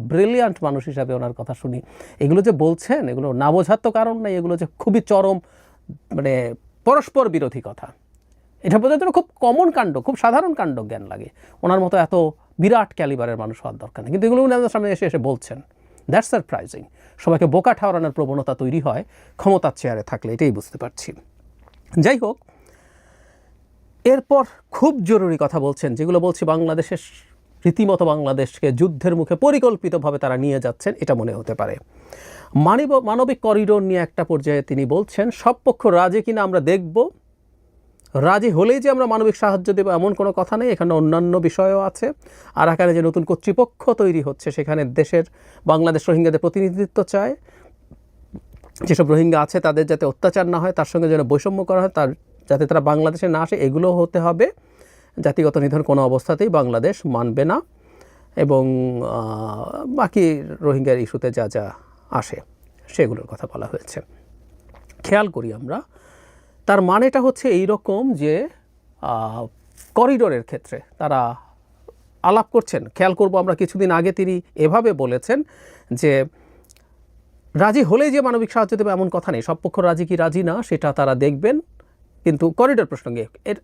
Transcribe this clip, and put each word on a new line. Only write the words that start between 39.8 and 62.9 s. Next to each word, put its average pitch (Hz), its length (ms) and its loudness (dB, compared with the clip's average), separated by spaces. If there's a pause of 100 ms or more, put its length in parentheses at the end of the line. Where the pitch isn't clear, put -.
এমন 185 260 0
কোনো 202 180 -2
কথা 185 260 -4
নেই, 247 120 0
এখানে 175 240 0
অন্যান্য 165 440 2
বিষয়ও 190 420 0
আছে। 208 340 -4 (420)
আরাকানে 165 380 4
যে 165 80 2
নতুন 160 220 0
কর্তৃপক্ষ - 640 -2
তৈরি 190 320 2
হচ্ছে, 139 300 -6
সেখানে 151 340 -2
দেশের, 156 380 0 (420)
বাংলাদেশ 160 440 2
রোহিঙ্গাদের 165 300 2
প্রতিনিধিত্ব 190 640 -2
চায়, 208 320 -2 (1500)
যেসব 165 220 2
রোহিঙ্গা 160 340 4
আছে 160 180 -2
তাদের 156 260 0
যাতে 156 200 -2
অত্যাচার 180 420 0
না 175 120 0
হয়, 180 120 -2
তার - 140 -2
সঙ্গে 165 240 0
যেন 156 140 2
বৈষম্য 180 400 -2
করা 185 180 0
হয়, 190 80 0
তার, 147 240 -2 (360)
যাতে 139 180 2
তারা 160 140 2
বাংলাদেশে 156 460 0
না 160 140 0
আসে, 165 140 -4
এগুলো 165 420 2
হতে 170 220 0
হবে। 170 320 2 (680)
জাতিগত 147 380 2
নিধন 143 260 0
কোনো 139 220 2
অবস্থাতেই 135 440 0
বাংলাদেশ 139 560 0
মানবে 123 400 -2
না, 214 160 0 (760)
এবং, 139 300 2 (380)
আহ, 110 840 -8
বাকি 196 560 0 (200)
রোহিঙ্গার 135 380 2
ইস্যুতে 117 320 -4
যা 113 160 -4
যা 104 240 -6 (380)
আসে - 260 -6 (520)
সেগুলোর 123 400 -2